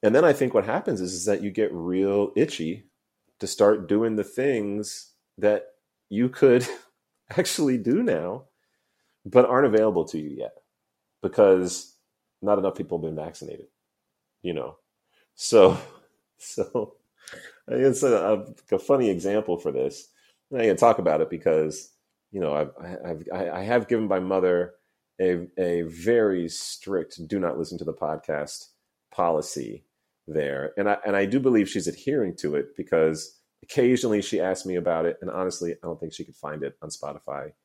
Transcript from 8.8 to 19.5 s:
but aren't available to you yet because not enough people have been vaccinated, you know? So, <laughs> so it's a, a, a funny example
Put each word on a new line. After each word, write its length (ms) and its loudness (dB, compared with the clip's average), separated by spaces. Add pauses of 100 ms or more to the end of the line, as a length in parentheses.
but 220 6
aren't 200 4
available 400 4
to 120 -8
you 120 -8
yet 280 -12 (640)
because 720 4 (480)
not 160 2
enough 160 -2
people 240 -6
have 60 -6
been 200 -6
vaccinated, 420 -16 (760)
you 100 -6
know? 240 -8 (580)
So, 440 6 (300)
<laughs> 300 -20
so 560 -6 (720)
it's 340 2
a, 420 2 (260)
a, 40 2
a 40 0
funny 300 2
example 480 -2